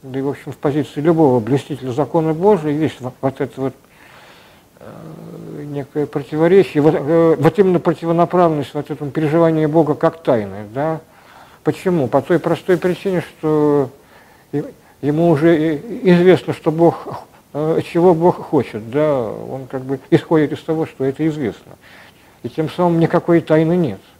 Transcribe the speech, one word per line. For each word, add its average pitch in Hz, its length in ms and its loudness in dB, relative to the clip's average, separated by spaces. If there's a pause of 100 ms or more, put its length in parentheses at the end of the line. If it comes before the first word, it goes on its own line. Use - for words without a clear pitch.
да 135 140 -8
и, - 20 -4
в 139 80 -2
общем, 135 220 -10
в - 60 -14
позиции 143 440 -4
любого 151 380 4
блюстителя 127 520 -4
закона 156 420 -2
Божия 165 380 0
есть 147 300 -2
вот, 127 200 -10
вот 135 200 -4
это 135 180 -8
вот, 131 140 -4 (1040)
э, 160 840 -18
некое 143 400 -6
противоречие, 156 800 2
вот, 151 120 6
э, 160 420 4
вот 160 220 2
именно 185 200 4
противонаправленность 165 960 0
вот 143 180 -8
этому 147 200 -8
переживанию 156 560 2
Бога 151 280 2
как - 260 0
тайны, 104 520 -2
да. 151 280 -4 (600)
Почему? 156 440 -2
По 139 140 0
той 160 180 0
простой 175 380 -2
причине, 180 440 -4
что 151 680 0 (640)
и-, 147 120 -4 (380)
ему 151 280 0
уже 160 460 2
и-, 190 380 -2
известно, 175 400 4
что - 180 -2
Бог, - 540 0 (280)
э, 160 280 -2 (100)
чего 175 220 4
Бог 165 240 2
хочет, 117 540 -4
да, 143 300 0
он 113 460 -10
как 131 140 -10
бы 131 180 -6 (120)
исходит 156 400 2
из 151 80 -8
того, 160 260 -4
что - 180 -8
это 139 240 -2
известно. 147 460 -6 (680)
И 120 60 -8
тем 156 200 -4
самым 175 300 0
никакой 165 420 2
тайны 160 340 2
нет 135 260 -2 (180)